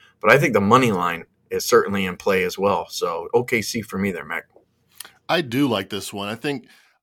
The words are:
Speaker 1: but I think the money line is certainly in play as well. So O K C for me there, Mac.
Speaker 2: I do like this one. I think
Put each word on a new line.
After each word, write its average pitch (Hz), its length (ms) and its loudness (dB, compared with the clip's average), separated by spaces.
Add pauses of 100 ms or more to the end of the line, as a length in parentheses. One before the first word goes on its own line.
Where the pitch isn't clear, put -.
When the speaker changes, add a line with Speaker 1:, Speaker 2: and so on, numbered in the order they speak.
(220)
Speaker 1:
but 107 100 4
I 131 60 4
think 135 160 0
the 104 80 6
money 117 280 6
line 87 360 -2 (240)
is 92 160 -4
certainly 98 400 2
in 90 100 -4
play 95 280 0
as 90 140 -4
well. 95 300 0
So 85 460 -6
O 123 100 2
K 123 160 0
C 107 220 -6
for 101 160 -8
me 98 120 0
there, 82 140 -10
Mac. 80 220 -8 (840)
Speaker 2:
I 170 120 2
do 135 260 0
like 101 220 -2
this 98 200 -8
one. 101 160 -8
I 107 100 -8
think 135 300 -6 (360)